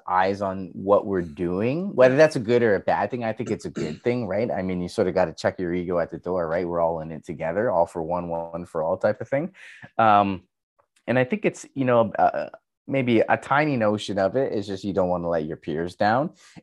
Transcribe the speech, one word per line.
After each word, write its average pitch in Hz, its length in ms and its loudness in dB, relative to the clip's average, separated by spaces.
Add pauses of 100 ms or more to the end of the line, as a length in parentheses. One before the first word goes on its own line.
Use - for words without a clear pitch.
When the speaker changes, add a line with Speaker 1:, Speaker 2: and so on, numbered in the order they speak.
Speaker 1:
eyes 95 340 2
on 95 320 -4
what 98 320 4
we're 98 160 0
doing, 95 720 -4
whether 127 240 6
that's 151 180 6
a 147 40 0
good 117 240 4
or 110 100 4
a 92 60 2
bad 92 320 0
thing. 120 120 -6
I 113 100 -2
think 110 180 -6
it's 98 140 -4
a 90 40 -6
good 78 320 -8
Speaker 2:
<clears throat> - 20 -20
Speaker 1:
thing, 123 220 0
right? 101 240 -2
I 87 140 -2
mean, 92 180 -2
you 90 80 -4
sort 98 180 0
of 92 60 0
gotta 90 200 2
check - 260 -4
your 90 160 -2
ego 87 240 -2
at 80 100 -2
the 85 80 -10
door, 87 300 -4
right? 87 200 -2
We're 85 140 -2
all 82 200 0
in 80 100 -10
it 76 120 -12
together, 85 460 -4
all 85 160 2
for 85 160 -8
one, 87 280 -4
one 85 360 -8
for 82 160 -6
all 85 160 0
type 107 240 -2
of - 80 -12
thing. 147 240 -4 (460)
Um, 101 460 4 (600)
and 123 140 2
I 127 40 4
think 208 220 -4
it's, - 300 -2
you 135 100 -2
know, 117 280 4
uh, 76 360 0 (380)
maybe 123 320 2
a - 180 2
tiny 143 400 0
notion 107 400 0
of 95 180 2
it 131 160 0
is 101 140 -4
just 98 180 -8
you 101 100 -4
don't 90 160 2
wanna 87 200 -2
let 82 160 0
your 82 120 -8
peers 85 380 -6
down. 117 360 0 (320)